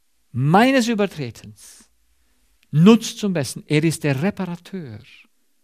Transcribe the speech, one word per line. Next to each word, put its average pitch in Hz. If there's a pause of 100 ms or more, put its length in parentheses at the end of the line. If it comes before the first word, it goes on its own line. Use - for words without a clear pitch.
(320)
meines 220
Übertretens 156 (840)
nutzt 214
zum 196
Besten. 147
Er 151
ist 160
der 135
Reparateur. 175 (640)